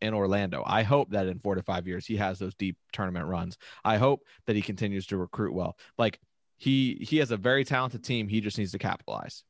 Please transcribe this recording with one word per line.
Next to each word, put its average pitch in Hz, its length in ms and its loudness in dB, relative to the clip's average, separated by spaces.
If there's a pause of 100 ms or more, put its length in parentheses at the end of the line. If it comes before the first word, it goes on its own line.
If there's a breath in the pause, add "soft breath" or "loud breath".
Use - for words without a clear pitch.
in 110 120 0
Orlando. 98 520 2
I 107 180 2
hope 120 280 4
that 95 160 0
in 90 120 -4
four 101 160 0
to 92 80 -2
five 90 240 -4
years, 92 180 -6
he 110 120 -2
has 95 220 -2
those 95 160 -6
deep 95 220 -4 (160)
tournament 90 320 -4
runs. 87 320 -4 (260 loud breath)
I 107 140 4
hope 135 240 4 (240 soft breath)
that 110 100 2
he 104 60 2
continues 98 460 -2
to 101 100 -2
recruit 92 360 -2
well. 90 240 -4 (200 loud breath)
Like, 110 220 0 (380)
he, 135 440 2
he 151 160 0
has 135 140 4
a 110 60 0
very 127 280 4
talented 127 380 0
team. 113 240 -2
He 107 140 2
just 104 160 -4
needs 98 160 -2
to 101 60 -6
capitalize. - 720 -6